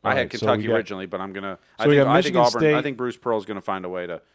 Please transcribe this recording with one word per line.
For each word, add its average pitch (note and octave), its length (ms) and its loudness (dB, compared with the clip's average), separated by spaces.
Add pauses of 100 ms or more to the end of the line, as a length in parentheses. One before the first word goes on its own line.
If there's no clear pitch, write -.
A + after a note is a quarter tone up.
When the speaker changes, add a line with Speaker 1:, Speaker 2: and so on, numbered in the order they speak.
Speaker 1:
All A2 80 0
Speaker 2:
I - 20 2
had C3+ 80 0
Speaker 1:
right, A2 120 -6
so A#2 60 -6
Speaker 2:
Kentucky A2 220 0
Speaker 1:
we A2 60 -4
got A#2 60 2
Speaker 2:
originally, F#2+ 320 -4
but F#2 140 -6
I'm F#2+ 120 -10
gonna. F#2+ 260 -8 (220)
Speaker 1:
So C3+ 80 2
we D3 60 6
Speaker 2:
I C#3+ 40 6
Speaker 1:
have C#3 80 6
Speaker 2:
think, - 20 0
I - 40 4 (100)
think - 120 -2
Speaker 1:
Michigan B2 80 4
Speaker 2:
Auburn, A#2+ 180 4
Speaker 1:
State. D3+ 140 4
Speaker 2:
I C3+ 80 0
think C3+ 140 -6
Bruce B2 200 -6
Pearl's A2 280 -2
gonna G2+ 160 -8
find F#2 240 -6
a F2+ 40 -8
way F2+ 180 -6
to E2+ 140 -10 (140)